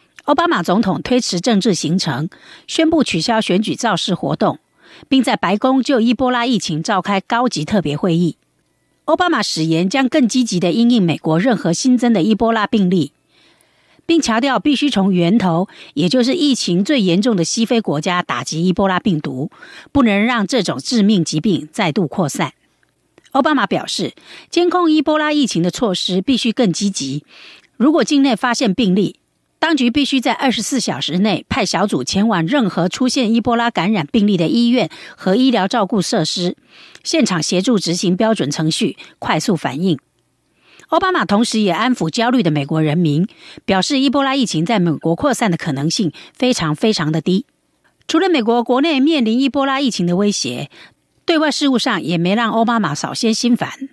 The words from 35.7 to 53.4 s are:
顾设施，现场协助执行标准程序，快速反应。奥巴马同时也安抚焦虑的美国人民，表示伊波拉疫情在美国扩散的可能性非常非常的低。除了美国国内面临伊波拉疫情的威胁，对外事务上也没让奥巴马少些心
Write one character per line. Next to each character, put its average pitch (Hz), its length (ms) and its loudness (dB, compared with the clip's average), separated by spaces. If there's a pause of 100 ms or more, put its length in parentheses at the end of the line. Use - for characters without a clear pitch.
顾 196 160 0
设 170 220 -2
施， 175 320 -4 (480)
现 311 220 0
场 165 180 0
协 185 180 0
助 220 160 2
执 175 160 -2
行 180 220 0
标 220 180 0
准 147 160 -4
程 156 220 -2
序， - 240 -2 (240)
快 - 180 -2
速 170 200 0
反 135 260 -6
应。 185 160 0 (880)
奥 311 100 0
巴 370 140 0
马 285 140 0
同 208 180 2
时 226 160 -2
也 196 140 2
安 240 200 0
抚 170 160 -2
焦 226 200 -2
虑 247 120 2
的 170 80 0
美 147 160 0
国 160 160 0
人 156 160 0
民， 165 300 2 (380)
表 190 160 0
示 269 180 0
伊 269 100 2
波 277 140 0
拉 269 100 -2
疫 269 120 0
情 165 200 -2
在 220 140 2
美 170 140 2
国 165 200 -2
扩 262 200 0
散 214 180 -2
的 160 60 -2
可 - 160 -6
能 143 160 -2
性 175 240 -2 (200)
非 254 200 0
常 156 200 -2
非 220 200 0
常 156 180 -2
的 160 80 0
低。 185 260 0 (640)
除 320 100 0
了 381 120 2
美 302 120 2
国 233 220 2
国 254 160 2
内 285 220 2
面 285 240 2
临 220 120 2
伊 269 120 2
波 269 160 -2
拉 269 160 -2
疫 262 100 0
情 175 160 -2
的 175 80 0
威 208 160 2
胁， 127 380 -6 (560)
对 339 120 2
外 302 140 0
事 294 160 -2
务 262 100 2
上 214 240 -2
也 170 160 -2
没 175 160 0
让 226 160 0
奥 226 140 2
巴 233 160 0
马 147 160 -2
少 131 180 -6
些 220 200 0
心 240 200 0